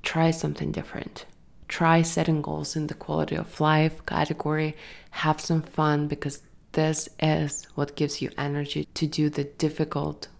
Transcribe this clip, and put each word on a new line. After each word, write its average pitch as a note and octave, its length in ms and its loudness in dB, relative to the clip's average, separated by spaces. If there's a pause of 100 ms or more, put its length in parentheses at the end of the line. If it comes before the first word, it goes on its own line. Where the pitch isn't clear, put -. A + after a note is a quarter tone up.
Try E3 280 2
something D3+ 400 -2
different. - 540 -10 (420)
Try E3+ 340 4
setting D#3+ 400 2
goals D3+ 340 -6
in D3+ 120 -2
the - 60 -6
quality D#3 420 -2
of - 240 -6
life D#3 460 6
category. D#3 720 -2 (360)
Have D#3 300 0
some E3 200 2
fun, D3 460 0
because C#3+ 340 -6 (300)
this D#3 380 2 (100)
is D#3 460 0 (100)
what C#3+ 200 -2
gives C#3+ 260 -2
you B2+ 160 -4
energy C#3+ 560 -4
to D#3 140 0
do D3+ 220 2
the D3 140 -2
difficult D3+ 840 -2 (120)